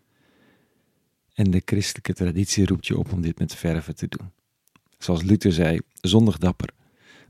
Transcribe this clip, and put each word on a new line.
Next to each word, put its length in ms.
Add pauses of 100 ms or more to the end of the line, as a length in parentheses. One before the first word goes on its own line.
(1300)
En 180
de 140
christelijke 480
traditie 520
roept 220
je 100
op 140
om 100
dit 180
met 160
verve 380
te 140
doen. 240 (680)
Zoals 260
Luther 300
zei, 260 (140)
"Zondig 440
dapper, 320 (600)